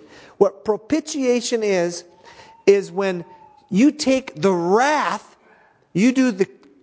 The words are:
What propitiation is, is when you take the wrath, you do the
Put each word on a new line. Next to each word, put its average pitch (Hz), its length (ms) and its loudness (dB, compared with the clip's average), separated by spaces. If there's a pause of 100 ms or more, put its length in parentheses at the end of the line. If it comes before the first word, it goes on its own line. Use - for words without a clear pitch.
(380)
What - 260 -4
propitiation 247 1000 -4
is, 175 420 -2 (600)
is 196 240 4
when 185 340 -4 (460)
you 240 200 4
take 262 500 -2
the 190 120 2
wrath, 208 840 0 (560)
you 226 200 2
do 254 180 2
the 190 180 -2 (340)